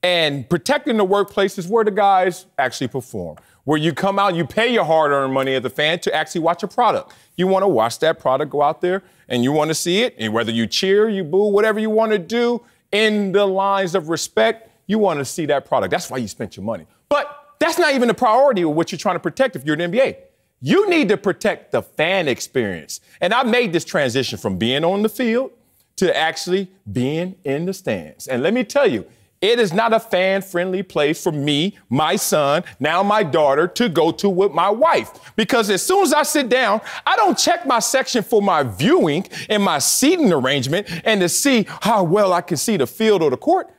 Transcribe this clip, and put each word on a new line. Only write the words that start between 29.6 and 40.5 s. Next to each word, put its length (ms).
not 180
a 80
fan-friendly 840
place 380
for 120
me, 440
my 260
son, 480
now 240
my 200
daughter, 440
to 220
go 200
to 200
with 240
my 160
wife. 420
Because 340
as 160
soon 180
as 100
I 100
sit 240
down, 320
I 120
don't 200
check 300
my 120
section 440
for 180
my 220
viewing 640
and 120
my 180
seating 520
arrangement 560